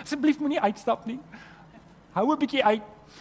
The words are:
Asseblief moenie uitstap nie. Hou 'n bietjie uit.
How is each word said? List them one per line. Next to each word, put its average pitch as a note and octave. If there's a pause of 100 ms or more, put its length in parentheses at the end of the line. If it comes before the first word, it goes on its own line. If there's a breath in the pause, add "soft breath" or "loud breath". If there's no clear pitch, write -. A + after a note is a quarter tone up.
Asseblief D4
moenie D4
uitstap -
nie. B3+ (920 loud breath)
Hou A3+
'n D4+
bietjie C4+
uit. G#3+ (400 loud breath)